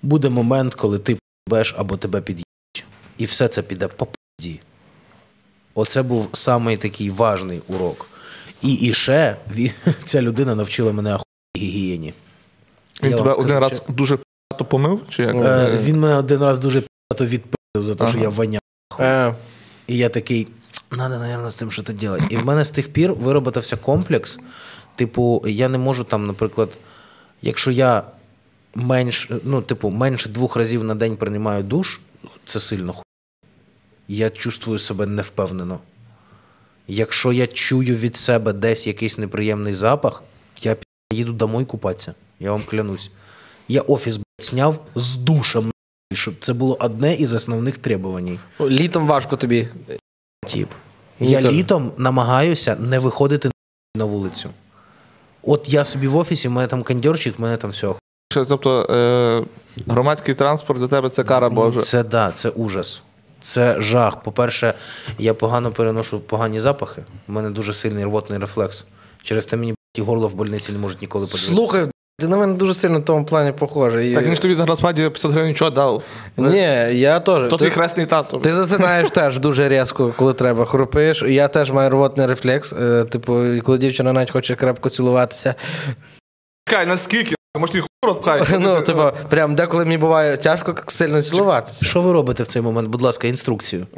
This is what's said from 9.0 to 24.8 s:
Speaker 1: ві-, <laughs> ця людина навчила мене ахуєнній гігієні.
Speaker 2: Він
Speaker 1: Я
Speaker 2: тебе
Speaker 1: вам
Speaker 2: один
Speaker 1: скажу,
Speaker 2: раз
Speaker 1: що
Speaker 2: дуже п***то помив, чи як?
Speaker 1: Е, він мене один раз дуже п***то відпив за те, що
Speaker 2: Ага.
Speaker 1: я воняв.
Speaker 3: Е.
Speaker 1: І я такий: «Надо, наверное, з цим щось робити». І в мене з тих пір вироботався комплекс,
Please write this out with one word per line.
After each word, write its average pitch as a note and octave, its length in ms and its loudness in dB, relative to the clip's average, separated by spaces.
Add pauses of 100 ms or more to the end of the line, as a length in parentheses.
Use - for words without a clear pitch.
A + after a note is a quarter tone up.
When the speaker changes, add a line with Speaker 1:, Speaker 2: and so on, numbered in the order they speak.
Speaker 1:
ві-, A#2 160 0 (160)
<laughs> - 160 -2
ця C#3 180 2
людина A#2+ 340 0
навчила G#2+ 360 0
мене G#2 180 -2
ахуєнній F#2+ 640 -6
гігієні. F2 400 -4 (920)
Speaker 2:
Він C3+ 80 2
Speaker 1:
Я A#2+ 60 2
Speaker 2:
тебе A2+ 120 4
Speaker 1:
вам C3+ 100 2
Speaker 2:
один C3+ 100 0
Speaker 1:
скажу, C#3+ 100 4 (100)
Speaker 2:
раз B2+ 140 -6
Speaker 1:
що C#3 100 -8
Speaker 2:
дуже C3+ 240 2
п***то - 480 -10
помив, D3+ 440 0
чи - 140 -2
як? A#2 120 0
Speaker 1:
Е, B2 480 4
він D#3 160 2
мене D3+ 160 4
один C#3 240 2
раз C#3 200 2
дуже C3 220 2
п***то - 440 -4
відпив - 300 -4 (280)
за G#2 120 -2
те, A#2 120 0
що A#2+ 100 0
Speaker 2:
Ага. A2+ 60 2
Speaker 1:
я G#2+ 60 2
воняв. G#2+ 320 -2 (380)
Speaker 3:
Е. C3 360 2 (520)
Speaker 1:
І B2 100 -2
я A#2+ 120 2
такий: A#2 380 -2 (440)
«Надо, B2+ 260 -6
наверное, A#2+ 340 -8
з - 40 -8
цим A2 160 -8
щось G#2+ 180 -8
робити». G2+ 400 -4
І A2 80 -2
в A#2 80 -2
мене D3 200 2
з D3 60 -6
тих - 220 -4
пір F3 200 2
вироботався B2+ 640 0
комплекс, - 600 0 (560)